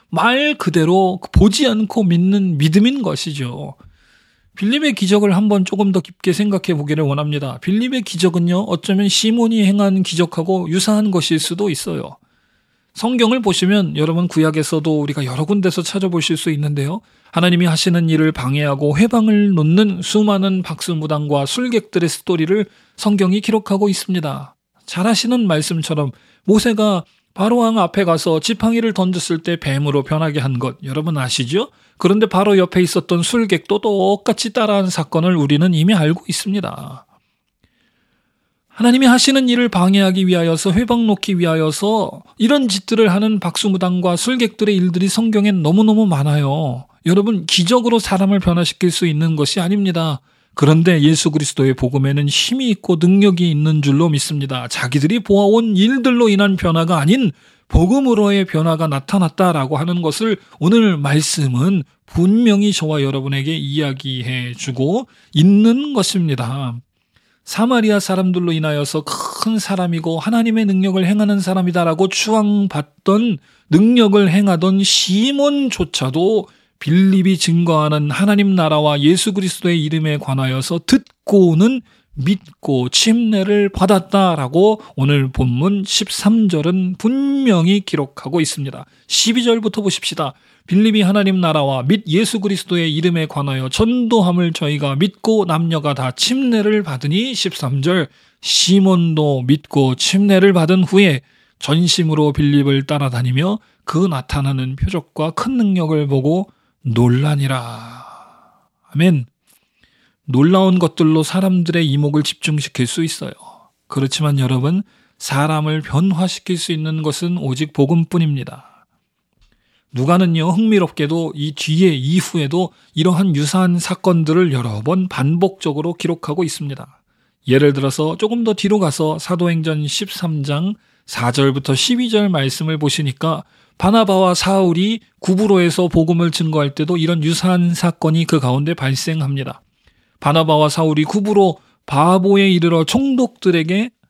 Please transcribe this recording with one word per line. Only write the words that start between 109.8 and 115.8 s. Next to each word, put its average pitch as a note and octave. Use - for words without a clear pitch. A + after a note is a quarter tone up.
놀라운 F3+
것들로 D#3
사람들의 F3
이목을 D3
집중시킬 C#3+
수 E3
있어요. -
그렇지만 C#3+
여러분, C3
사람을 D3+